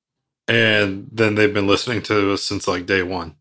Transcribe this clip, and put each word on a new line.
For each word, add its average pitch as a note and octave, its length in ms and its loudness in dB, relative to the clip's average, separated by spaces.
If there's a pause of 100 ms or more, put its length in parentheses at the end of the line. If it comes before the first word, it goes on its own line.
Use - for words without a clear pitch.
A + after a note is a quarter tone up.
(500)
And G#2+ 640 2
then A2 220 2
they've G#2 180 4
been G2+ 140 0
listening G2+ 360 0
to G2+ 300 0
us F#2+ 100 -4
since, G2 240 -4
like, F2+ 180 -4
day F#2+ 180 0
one, F2 380 -8